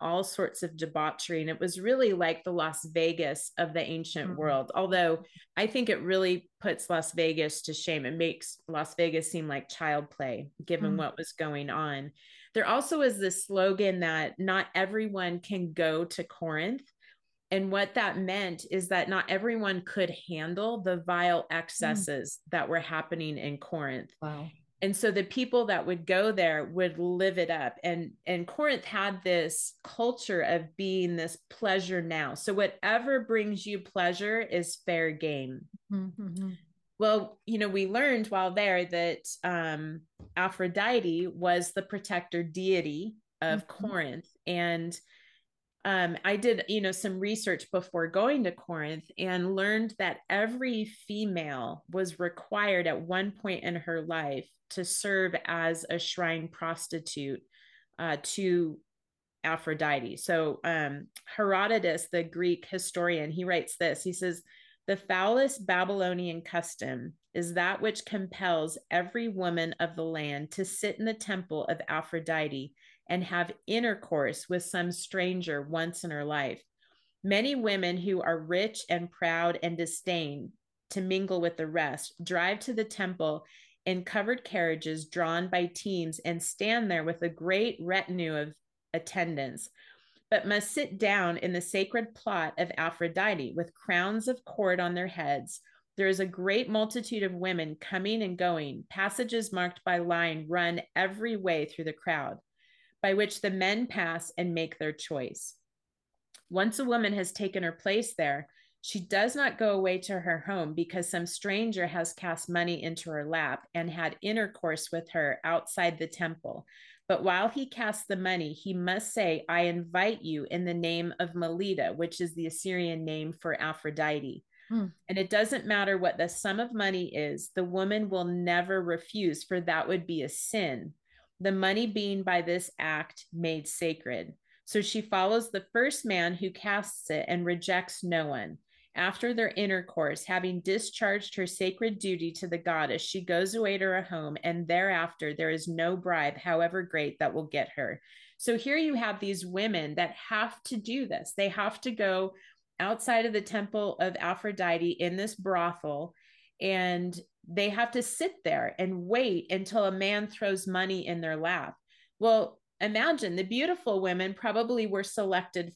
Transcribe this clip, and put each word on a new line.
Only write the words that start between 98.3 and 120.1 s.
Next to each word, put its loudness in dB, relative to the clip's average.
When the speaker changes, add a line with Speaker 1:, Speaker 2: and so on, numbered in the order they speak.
Speaker 1:
going, 0
passages -2
marked -2
by 4
line 0
run 2
every 0
way 2
through -8
the -4
crowd, -2
by 4
which 2
the 2
men 2
pass -2
and 0
make -2
their -2
choice. -6
Once 2
a 0
woman 2
has -2
taken -2
her 0
place 0
there, 0
she -6
does 2
not 0
go 4
away 4
to -4
her 0
home -2
because -2
some -2
stranger 0
has -2
cast -4
money 0
into -6
her -4
lap -2
and -2
had -4
intercourse -2
with -4
her 2
outside 0
the -2
temple. -6
But 2
while 4
he -2
casts -4
the 0
money, 0
he -6
must 0
say, 2
'I 4
invite 2